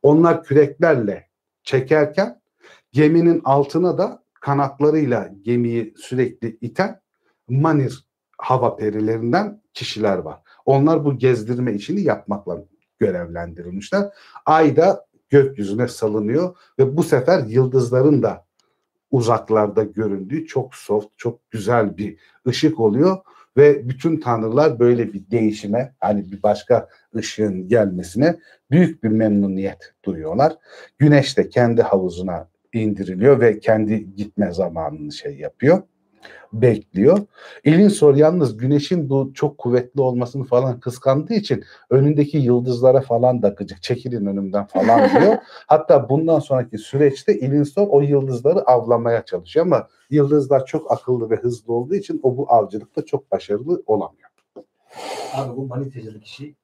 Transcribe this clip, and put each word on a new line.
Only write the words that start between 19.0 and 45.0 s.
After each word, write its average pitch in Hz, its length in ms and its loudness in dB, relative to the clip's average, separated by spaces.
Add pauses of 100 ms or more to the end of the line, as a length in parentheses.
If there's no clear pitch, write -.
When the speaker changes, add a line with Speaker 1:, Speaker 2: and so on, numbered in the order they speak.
Speaker 1:
uzaklarda 110 720 0
göründüğü 104 600 -6
çok - 300 -8
soft, 104 320 -4 (100)
çok - 340 -10
güzel 104 460 -2
bir 104 200 -10 (300)
ışık 147 320 0
oluyor 131 380 2 (400)
ve 139 320 6
bütün 156 300 -4
tanrılar 120 600 0
böyle 117 340 2
bir 95 180 -10
değişime, 110 680 -2
hani 95 320 -2
bir 101 120 -14
başka 104 440 0 (280)
ışığın 98 520 -4
gelmesine 107 720 0 (320)
büyük 165 320 2
bir 113 60 0
memnuniyet 101 840 -2 (120)
duyuyorlar. 95 480 -2 (440)
Güneş 143 400 4
de 95 120 0
kendi 117 320 2
havuzuna 90 680 -4 (260)
indiriliyor 107 680 0
ve 110 200 2
kendi 107 560 -2
gitme 101 360 -6
zamanını 85 600 -6
şey 143 260 -12
yapıyor, 165 440 0 (720)
bekliyor. 117 640 2 (460)
Ilinsor 160 520 6
yalnız 151 420 2
güneşin 143 520 -2
bu 135 240 -2
çok 147 240 -4
kuvvetli 123 440 -2
olmasını 123 420 -2
falan 123 360 0
kıskandığı 135 540 -2
için 160 300 -2 (260)
önündeki 147 480 2
yıldızlara 127 640 2
falan 123 400 0
da 101 80 2
gıcık, 101 340 -10
"Çekilin 120 420 -6
önümden." 98 400 -4
falan 247 560 2